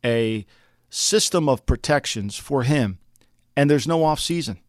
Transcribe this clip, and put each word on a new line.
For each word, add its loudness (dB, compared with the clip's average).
a 0
system 0
of 0
protections -2
for -2
him, 0
and 4
there's 2
no 2
off 0
season. -4